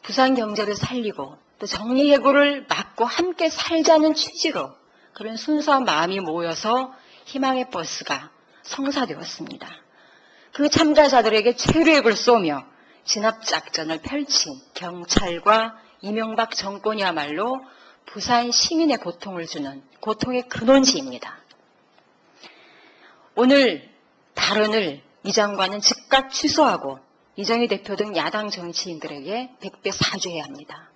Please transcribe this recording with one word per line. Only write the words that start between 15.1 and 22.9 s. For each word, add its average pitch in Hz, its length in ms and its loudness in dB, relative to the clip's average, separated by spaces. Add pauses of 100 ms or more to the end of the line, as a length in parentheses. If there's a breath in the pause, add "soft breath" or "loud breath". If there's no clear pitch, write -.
이명박 220 540 -4
정권이야말로 196 1080 -4 (460 loud breath)
부산 240 440 -2
시민의 311 480 2
고통을 175 480 -10
주는 139 360 -10 (180)
고통의 247 480 -4
근원지입니다. 262 880 2 (2000 soft breath)